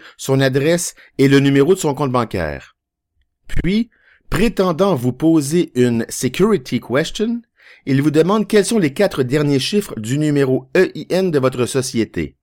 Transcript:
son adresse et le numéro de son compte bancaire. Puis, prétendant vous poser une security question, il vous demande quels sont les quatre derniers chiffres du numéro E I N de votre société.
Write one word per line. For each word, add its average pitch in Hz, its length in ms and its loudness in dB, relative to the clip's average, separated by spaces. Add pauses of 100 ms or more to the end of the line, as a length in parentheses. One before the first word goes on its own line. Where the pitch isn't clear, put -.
(160)
son 135 240 -2
adresse 139 540 0 (240)
et 135 100 6
le 139 120 6
numéro 139 340 4
de 190 40 0
son 151 140 -2
compte 135 200 -4
bancaire. 90 640 -4 (720)
Puis, 214 420 0 (400)
prétendant 185 640 0
vous 123 180 -2
poser 160 600 0
une 120 340 2
security 135 720 -2
question, 214 600 -4 (420)
il 139 160 0
vous 147 120 2
demande 190 340 2
quels 208 180 2
sont 226 140 -2
les 147 160 0
quatre 190 300 0
derniers 143 340 0
chiffres 107 400 -4
du 113 200 -4
numéro 139 580 0
E 185 180 2
I - 160 -12
N 185 220 0
de 147 80 2
votre 127 260 0
société. 110 760 -4